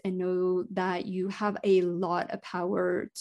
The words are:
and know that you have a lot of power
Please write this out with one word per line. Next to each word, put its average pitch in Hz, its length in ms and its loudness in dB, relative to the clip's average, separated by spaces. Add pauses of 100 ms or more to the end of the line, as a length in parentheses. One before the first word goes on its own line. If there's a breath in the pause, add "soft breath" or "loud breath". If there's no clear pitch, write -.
and 185 120 -2
know 180 460 0 (100)
that 185 340 0
you 185 220 -2
have 208 340 -2
a 190 180 6
lot 175 500 0
of 196 120 -6
power 180 680 -2 (120)